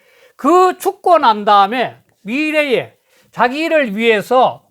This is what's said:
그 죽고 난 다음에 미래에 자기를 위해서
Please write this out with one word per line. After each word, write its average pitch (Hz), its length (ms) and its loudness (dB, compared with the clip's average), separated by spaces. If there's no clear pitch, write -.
그 359 420 2
죽고 359 420 0
난 214 260 0
다음에 202 560 0
미래에 285 760 -4
자기를 277 640 -2
위해서 220 760 0